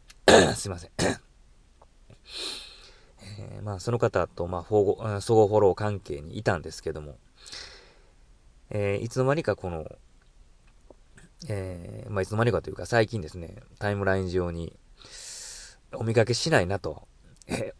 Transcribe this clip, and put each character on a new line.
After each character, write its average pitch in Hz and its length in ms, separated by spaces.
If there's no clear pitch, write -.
<clears throat> - 380
す - 120
い - 20
ま 90 100
せ 85 100
ん。 - 60
<clears throat> - 60
え 101 200
ー、 - 20
ま 104 120
あ、 92 60
そ 117 120
の 120 60
方 98 280
と、 - 200
ま 90 120
あ、 87 40
フ 107 160
ォ - 20
ー 101 40
ゴ-、 - 80
あ、 104 160
相 110 200
互 104 80
フ 107 80
ォ 107 40
ロ 101 120
ー - 20
関 104 260
係 71 200
に 80 180
い 104 40
た 101 140
ん 76 60
で 80 80
す - 120
け 80 100
ど 78 80
も、 73 180
え 101 300
ー、 - 40
い 117 40
つ 123 100
の 131 60
間 135 100
に 160 80
か 101 140
こ 92 140
の、 80 200
え 98 600
ー、 - 20
ま 101 100
あ、 - 20
い 95 40
つ - 60
の 107 60
間 113 60
に 117 80
か 87 100
と - 80
い - 20
う - 20
か、 85 120
最 113 200
近 110 140
で 78 80
す 92 100
ね、 87 180
タ 104 120
イ 104 60
ム 101 80
ラ 95 120
イ 95 80
ン 92 40
上 87 220
に 85 260
お 131 120
見 113 100
か 113 100
け 120 100
し 160 160
な 147 100
い 87 60
な 98 120
と、 - 300
え - 260
ー、 - 80